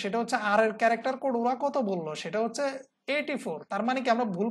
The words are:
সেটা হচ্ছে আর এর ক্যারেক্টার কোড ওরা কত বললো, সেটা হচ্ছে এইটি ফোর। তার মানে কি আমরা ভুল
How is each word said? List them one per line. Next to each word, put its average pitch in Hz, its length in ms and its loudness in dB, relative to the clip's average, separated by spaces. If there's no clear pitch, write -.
সেটা 202 180 -2
হচ্ছে 233 160 -2
আর 214 140 6
এর 214 140 2
ক্যারেক্টার 233 420 2
কোড 269 200 0
ওরা 247 120 2
কত 285 120 0
বললো, 165 200 -4
সেটা 170 220 -4
হচ্ছে 233 200 -2
এইটি 302 200 -2
ফোর। 160 140 -4
তার 202 160 -2
মানে 254 160 2
কি 254 120 -2
আমরা 240 120 0
ভুল 208 140 0